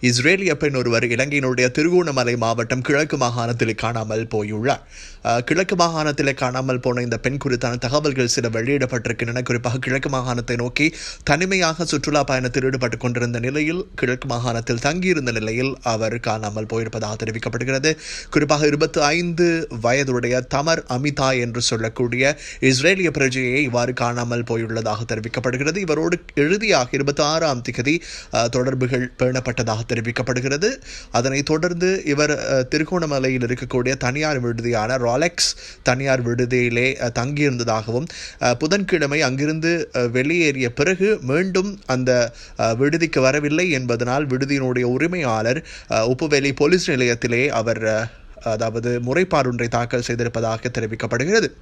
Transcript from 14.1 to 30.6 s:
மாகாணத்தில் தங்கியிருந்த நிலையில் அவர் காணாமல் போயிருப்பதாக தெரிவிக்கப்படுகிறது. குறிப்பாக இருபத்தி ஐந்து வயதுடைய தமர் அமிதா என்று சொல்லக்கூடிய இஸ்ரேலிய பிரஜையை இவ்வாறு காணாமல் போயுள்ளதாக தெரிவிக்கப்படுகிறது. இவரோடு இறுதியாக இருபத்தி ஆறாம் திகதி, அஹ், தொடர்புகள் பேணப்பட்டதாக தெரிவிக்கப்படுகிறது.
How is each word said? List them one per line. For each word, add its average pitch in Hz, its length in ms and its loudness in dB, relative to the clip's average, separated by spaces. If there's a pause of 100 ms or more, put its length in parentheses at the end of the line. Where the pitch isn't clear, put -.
மாகாணத்தில் 117 520 -2
தங்கியிருந்த 156 520 0
நிலையில் 113 500 -2
அவர் 113 380 -2
காணாமல் 110 460 -4
போயிருப்பதாக 110 500 -4 (100)
தெரிவிக்கப்படுகிறது. 127 680 -2 (340)
குறிப்பாக 147 380 4
இருபத்தி 151 340 2
ஐந்து 165 680 2 (140)
வயதுடைய 123 600 2
தமர் 151 480 0
அமிதா 135 500 0
என்று 120 220 -2
சொல்லக்கூடிய 123 760 0 (220)
இஸ்ரேலிய 151 520 4
பிரஜையை 131 440 0
இவ்வாறு 123 380 0
காணாமல் 120 500 -2
போயுள்ளதாக 113 180 -2 (460)
தெரிவிக்கப்படுகிறது. 123 680 -2
இவரோடு 170 440 0 (160)
இறுதியாக 165 560 2
இருபத்தி 143 320 0
ஆறாம் 151 380 0 (100)
திகதி, 143 280 0 (340)
அஹ், 117 140 2
தொடர்புகள் 127 720 0
பேணப்பட்டதாக 123 600 0 (140)
தெரிவிக்கப்படுகிறது. 127 880 -2 (300)